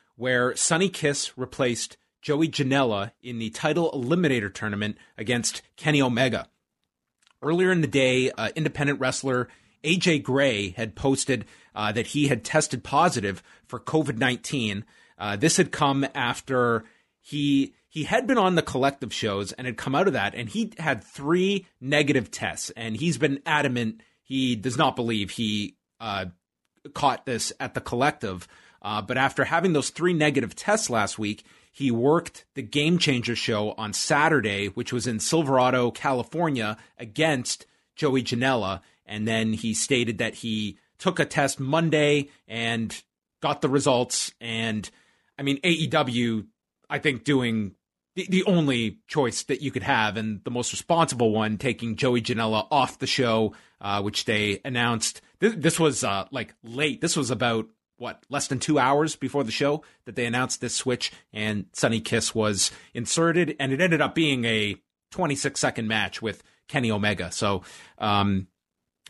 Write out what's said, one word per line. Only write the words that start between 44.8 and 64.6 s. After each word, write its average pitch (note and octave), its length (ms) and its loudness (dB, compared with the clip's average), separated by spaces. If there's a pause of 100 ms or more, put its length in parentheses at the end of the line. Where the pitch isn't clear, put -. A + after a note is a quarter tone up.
I C#3 60 -8
mean, C#3 200 0
A F3+ 60 4
E D#3+ 180 2
W, A#2+ 580 0 (440)
I D3 100 -4
think, C3+ 240 -2
doing A#2 520 0 (400)
the, F#3 140 -8
the F#3 140 4
only C3+ 640 2
choice B2+ 360 -2
that C#3+ 180 -4
you C#3 100 -4
could - 120 -6
have G#2+ 340 2
and A2 260 -6
the - 80 -8
most A#2+ 220 -4
responsible B2 580 2
one, G#2+ 260 0
taking A2+ 380 -4
Joey B2 260 2
Janela A2 480 -2
off C3+ 300 0
the C3 80 -4
show, A2+ 460 2 (260)
uh, G2+ 220 -2
which G#2 240 -4
they G#2 400 0
announced. A#2 560 -2 (180)
Th-, A3 160 2
this D#3+ 240 0
was, D3 240 2
uh, G2 280 -2
like, B2 220 -8 (100)
late. C3 360 -4
This E3 160 0
was C3+ 160 -2
about, A2+ 380 0 (260)
what, - 340 -12
less C#3 180 -4
than C3+ 120 -4
two D3+ 200 0
hours C#3+ 360 2
before C#3 280 -2
the A2 80 -4
show D3 320 0 (220)
that A2 100 -14
they B2 100 -2
announced B2 340 -2
this A#2+ 160 -6
switch, - 360 -2 (200)
and G#2+ 400 -4
Sonny A2+ 300 0
Kiss - 340 -2
was G#2+ 360 0 (220)
inserted, E3 640 0
and C3+ 120 0
it C3+ 80 -2
ended E3 220 4
up C#3 140 0
being C#3+ 280 2
a G#2+ 320 0 (360)